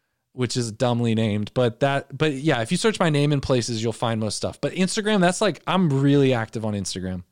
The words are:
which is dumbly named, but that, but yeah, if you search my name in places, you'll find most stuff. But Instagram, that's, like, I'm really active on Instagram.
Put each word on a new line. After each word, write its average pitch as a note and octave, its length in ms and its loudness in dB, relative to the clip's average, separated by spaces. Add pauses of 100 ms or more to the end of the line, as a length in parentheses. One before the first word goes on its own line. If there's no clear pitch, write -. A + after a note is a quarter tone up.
(340)
which B2 220 -4
is A#2 160 -2
dumbly A#2+ 440 0
named, G#2+ 400 -2
but A#2+ 240 0
that, C#3 360 -2
but D#3 180 0
yeah, C3+ 280 0
if A2+ 100 -6
you F3+ 60 2
search - 220 0
my E3+ 100 2
name D3 240 2
in C#3 80 0
places, A#2 400 0
you'll A#2 100 -2
find A2+ 300 -2
most G#2+ 160 -4
stuff. - 240 -6
But C#3+ 120 -2
Instagram, G3+ 460 0
that's, F3+ 220 2
like, G3 240 0
I'm F3 240 2
really C3+ 440 4
active A2+ 300 -4
on G#2+ 120 -2
Instagram. F#2 560 -6